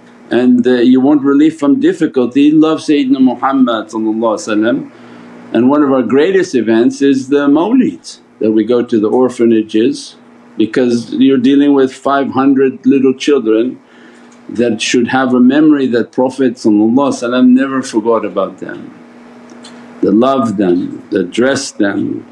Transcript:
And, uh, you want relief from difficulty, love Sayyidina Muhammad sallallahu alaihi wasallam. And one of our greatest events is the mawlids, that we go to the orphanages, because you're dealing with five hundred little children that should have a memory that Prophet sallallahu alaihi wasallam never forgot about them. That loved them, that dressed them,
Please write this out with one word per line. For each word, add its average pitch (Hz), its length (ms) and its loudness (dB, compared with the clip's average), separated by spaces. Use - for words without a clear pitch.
And, 120 340 2
uh, 127 60 2
you 131 60 4
want 139 220 2
relief 143 380 0
from 139 200 0
difficulty, 143 720 0
love 156 280 2
Sayyidina 139 420 0
Muhammad 127 680 0
sallallahu 110 460 -2
alaihi - 200 -8
wasallam. 113 360 -2
And 123 160 2
one 147 140 2
of 135 100 0
our 127 80 2
greatest 151 540 0
events 117 460 0
is 131 280 0
the 143 180 0
mawlids, 185 720 0
that 110 120 0
we 110 120 2
go 120 180 0
to 120 180 -2
the 104 100 0
orphanages, 117 1040 0
because 120 560 -2
you're 135 240 2
dealing 143 360 2
with 135 200 2
five 139 380 -4
hundred 135 540 0
little 131 280 2
children 123 680 -2
that 117 320 -2
should 120 280 0
have 131 240 -2
a 127 60 2
memory 139 480 4
that 117 240 -2
Prophet 131 440 -2
sallallahu 113 560 0
alaihi - 120 -8
wasallam 127 260 2
never 131 320 2
forgot 113 440 -2
about 95 340 -6
them. - 320 -14
That 95 120 0
loved 120 440 0
them, 92 520 -2
that 90 220 -4
dressed 127 480 -4
them, - 520 -4